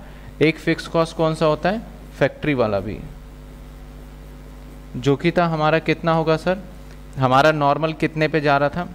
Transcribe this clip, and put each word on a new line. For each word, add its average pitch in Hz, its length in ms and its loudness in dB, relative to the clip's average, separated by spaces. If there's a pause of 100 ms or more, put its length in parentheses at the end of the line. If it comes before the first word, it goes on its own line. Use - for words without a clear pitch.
(420)
एक 160 160 4
फिक्स - 300 -2
cost 165 280 0
कौन 160 180 2
सा 160 120 2
होता 151 240 2
है, 220 120 -4 (360)
Factory 147 360 0
वाला 107 260 2
भी, 98 180 -6 (2000)
जो 131 180 4
कि 170 140 2
था 170 160 4
हमारा 156 340 4
कितना 160 320 0
होगा 160 260 4
sir, 185 240 0 (560)
हमारा 135 360 6
normal 147 400 2
कितने 156 340 0
पे 156 120 2
जा 143 160 4
रहा 143 120 2
था? 175 260 -4